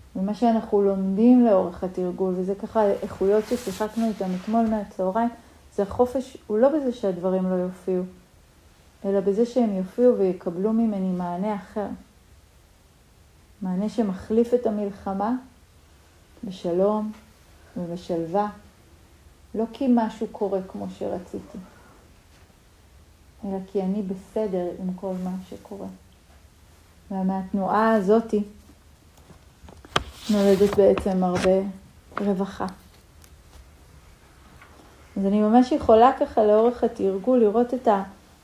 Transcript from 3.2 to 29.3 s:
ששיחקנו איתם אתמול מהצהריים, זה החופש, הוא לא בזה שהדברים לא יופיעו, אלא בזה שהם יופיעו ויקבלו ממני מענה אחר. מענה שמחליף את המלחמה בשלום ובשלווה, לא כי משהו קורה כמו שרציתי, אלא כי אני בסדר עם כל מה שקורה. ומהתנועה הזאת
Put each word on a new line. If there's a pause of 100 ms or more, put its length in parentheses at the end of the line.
ששיחקנו
איתם (140)
אתמול
מהצהריים, (460)
זה
החופש, (100)
הוא
לא
בזה
שהדברים
לא
יופיעו, (1000)
אלא
בזה
שהם
יופיעו
ויקבלו
ממני
מענה
אחר. (1800)
מענה
שמחליף
את
המלחמה (1120)
בשלום (640)
ובשלווה, (1080)
לא
כי
משהו
קורה
כמו (120)
שרציתי, (1900)
אלא (140)
כי
אני
בסדר (140)
עם
כל (120)
מה (160)
שקורה. (1200)
ומהתנועה
הזאת (2000)